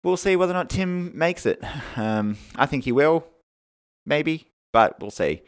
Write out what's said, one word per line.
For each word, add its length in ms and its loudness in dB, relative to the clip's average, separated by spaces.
we'll 120 2
see 200 2
whether 180 2
or 20 -2
not 140 -2
Tim 480 -2
makes 280 0
it. 160 2
Um, 400 -2
I 100 2
think 200 -6
he 60 0
will, 340 2
maybe, 420 -2
but 300 4
we'll 100 -10
see. 360 -2